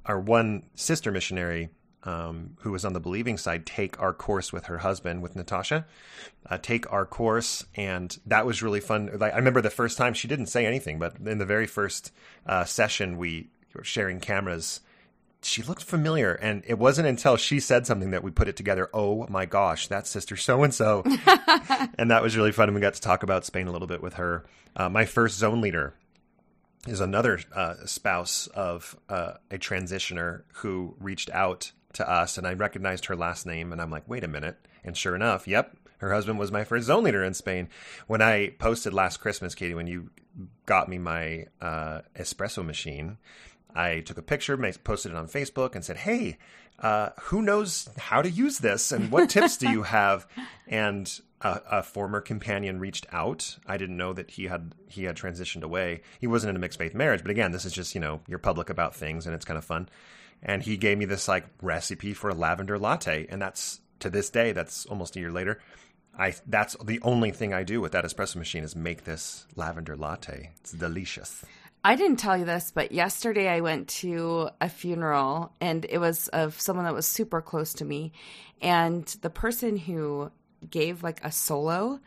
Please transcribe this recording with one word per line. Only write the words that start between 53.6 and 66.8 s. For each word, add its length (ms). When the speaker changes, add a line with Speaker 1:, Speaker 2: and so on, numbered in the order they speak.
Speaker 1:
I 100
didn't 200
know 160
that 180
he 140
had, 280
he 160
had 140
transitioned 460
away. 380
He 80
wasn't 240
in 40
a 40
mixed 200
faith 140
marriage, 280
but 100
again, 200
this 140
is 80
just, 220
you 60
know, 260
you're 120
public 300
about 260
things, 300
and 100
it's 100
kind 120
of 80
fun. 240
And 220
he 140
gave 200
me 80
this, 220
like, 180
recipe 520
for 160
a 40
lavender 440
latte, 520
and 120
that's, 400
to 100
this 200
day, 240
that's 320
almost 300
a 40
year 120
later, 280
I, 180
that's 360